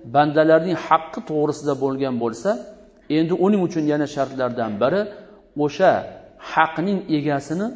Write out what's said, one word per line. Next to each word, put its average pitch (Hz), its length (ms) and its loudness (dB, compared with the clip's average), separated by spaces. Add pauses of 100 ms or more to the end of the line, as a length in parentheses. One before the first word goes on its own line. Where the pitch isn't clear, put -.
bandalarning 156 760 4
haqqi 160 440 0
to'g'risida 147 540 -2
bo'lgan 135 460 -2
bo'lsa, 117 300 -2 (560)
endi 160 280 0
uning 190 280 4
uchun 160 240 -2
yana 147 200 0
shartlardan 127 680 -4
biri 135 260 2 (560)
o'sha 147 340 2 (520)
haqning 160 640 0
egasini 151 680 -2